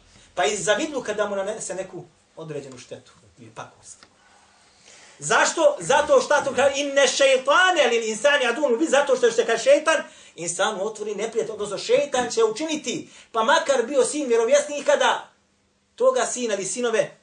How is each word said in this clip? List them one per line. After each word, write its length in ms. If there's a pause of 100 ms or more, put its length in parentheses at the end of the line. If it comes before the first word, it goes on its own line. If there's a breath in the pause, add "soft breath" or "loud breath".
(340 soft breath)
Pa 100
iz 200
zavidluka 500
da 120
mu 100
nanese 380
neku 300 (320)
određenu 420
štetu 340 (260)
ili 160
pakost. 440 (1200 loud breath)
Zašto? 640
Zato 400
što 240
to 120
kaže, 240
„Inne 280
šeitane 840
lil 120
insani 440
adun 260
mubin”, 180
zato 260
što 100
je, 60
što 140
kaže, 160
šeitan 400 (340 loud breath)
insanu 500
otvori 280
neprijatelj, 380
odnosno 260
šeitan 520
će 140
učiniti, 680 (220 loud breath)
pa 120
makar 420
bio 180
sin 240
vjerovjesnika, 680
da 340 (680)
toga 300
sina 280
ili 100
sinove 580